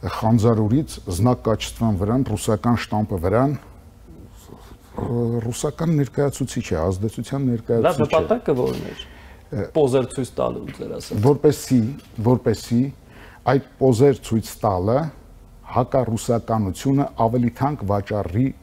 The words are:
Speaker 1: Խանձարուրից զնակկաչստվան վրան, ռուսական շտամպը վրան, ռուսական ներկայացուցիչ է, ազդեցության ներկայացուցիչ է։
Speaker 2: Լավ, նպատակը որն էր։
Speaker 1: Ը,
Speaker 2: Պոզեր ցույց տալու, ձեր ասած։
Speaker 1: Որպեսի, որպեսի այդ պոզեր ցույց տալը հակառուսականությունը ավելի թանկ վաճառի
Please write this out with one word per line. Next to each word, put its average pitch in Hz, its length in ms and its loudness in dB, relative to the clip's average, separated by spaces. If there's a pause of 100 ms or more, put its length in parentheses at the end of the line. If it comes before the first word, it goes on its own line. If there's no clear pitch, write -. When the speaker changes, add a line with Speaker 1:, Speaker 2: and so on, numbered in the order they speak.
Speaker 1:
Խանձարուրից 113 920 2 (100)
զնակկաչստվան 110 920 0
վրան, 113 260 0
ռուսական 107 540 0
շտամպը 107 420 -4
վրան, 113 320 2 (1900)
ռուսական 147 560 -2
ներկայացուցիչ 139 680 -2
է, 87 140 -2
ազդեցության 101 680 -2
ներկայացուցիչ 117 320 0
է։ 117 80 4
Speaker 2:
Լավ, 160 140 2
նպատակը 156 560 2
որն - 260 -2
էր։ - 220 -12 (440)
Speaker 1:
Ը, 98 200 -6
Speaker 2:
Պոզեր 131 400 2
ցույց - 240 -8
տալու, 62 360 -4
ձեր - 240 -12
ասած։ - 300 -6
Speaker 1:
Որպեսի, 135 560 4 (400)
որպեսի 117 600 2 (600)
այդ 135 320 2
պոզեր 131 460 4
ցույց - 360 -2
տալը 104 440 0 (720)
հակառուսականությունը 117 1400 0 (100)
ավելի 117 360 2
թանկ 135 340 -4
վաճառի 101 600 -2 (160)